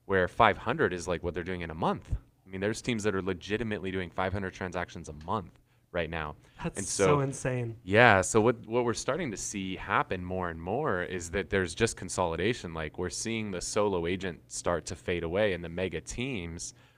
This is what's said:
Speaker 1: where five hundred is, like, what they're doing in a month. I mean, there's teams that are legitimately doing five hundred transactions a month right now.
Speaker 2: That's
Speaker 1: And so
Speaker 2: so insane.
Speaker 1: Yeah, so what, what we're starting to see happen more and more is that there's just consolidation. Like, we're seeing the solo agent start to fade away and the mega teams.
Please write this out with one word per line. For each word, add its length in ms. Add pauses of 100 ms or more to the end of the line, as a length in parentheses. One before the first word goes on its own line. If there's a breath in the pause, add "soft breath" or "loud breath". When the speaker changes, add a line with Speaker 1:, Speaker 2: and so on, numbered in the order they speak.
Speaker 1:
where 220
five 300
hundred 340
is, 160
like, 160
what 100
they're 100
doing 180
in 80
a 60
month. 360
I 380
mean, 100
there's 220
teams 220
that 120
are 60
legitimately 680
doing 180
five 240
hundred 200
transactions 560
a 40 (120)
month 340 (320 soft breath)
right 180
now. 260 (280 loud breath)
Speaker 2:
That's 160
Speaker 1:
And 80
so 180
Speaker 2:
so 140
insane. 640
Speaker 1:
Yeah, 380
so 200
what, 260
what 160
we're 100
starting 380
to 60
see 380
happen 480
more 260
and 100
more 440
is 280
that 200
there's 240
just 220
consolidation. 760
Like, 240
we're 120
seeing 420
the 100
solo 460
agent 400
start 400
to 80
fade 280
away 300
and 100
the 60
mega 320
teams. 720 (240 soft breath)